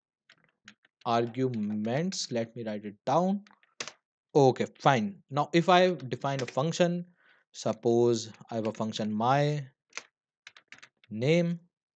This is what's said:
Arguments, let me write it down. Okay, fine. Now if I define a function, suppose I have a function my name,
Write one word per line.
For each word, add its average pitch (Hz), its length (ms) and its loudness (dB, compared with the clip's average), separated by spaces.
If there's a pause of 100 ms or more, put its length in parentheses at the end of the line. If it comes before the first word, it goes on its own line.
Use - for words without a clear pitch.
(1040)
Arguments, 120 1300 -2
let 117 240 -4
me 120 80 -10
write 107 220 -8
it 104 180 -12
down. 185 380 0 (920)
Okay, 127 300 6 (140)
fine. 110 340 2 (160)
Now 143 220 -2
if 170 160 2
I 185 260 6
define 139 460 -6
a 120 60 -6
function, 170 580 -2 (480)
suppose 117 800 0 (180)
I 117 60 -8
have 110 100 -4
a 107 60 -2
function 110 400 -6
my 139 520 0 (1400)
name, 170 520 0 (360)